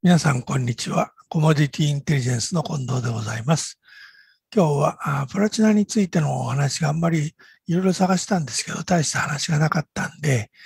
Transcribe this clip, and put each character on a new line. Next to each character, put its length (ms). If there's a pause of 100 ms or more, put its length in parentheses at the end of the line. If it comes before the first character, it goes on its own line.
皆 140
さ 140
ん、 100
こ 140
ん 80
に 100
ち 160
は。 220 (160)
コ 100
モ 160
デ 140
ィ 20
テ 140
ィ 20
イ 60
ン 80
テ 160
リ 60
ジ 80
ェ 40
ン 60
ス 160
の 80
近 240
藤 120
で 80
ご 120
ざ 180
い 60
ま 120
す。 220 (760)
今 140
日 60
は、 480
あ 60
ー、 20
プ 100
ラ 100
チ 140
ナ 100
に 140
つ 140
い 100
て 100
の 200
お 80
話 340
が 60
あ 20
ん 80
ま 100
り 280 (320)
い 40
ろ 100
い 20
ろ 80
探 260
し 80
た 140
ん 40
で 80
す 120
け 80
ど、 100
大 220
し 80
た 80
話 320
が 80
な 100
か 80
っ 160
た 140
ん 120
で、 300 (160)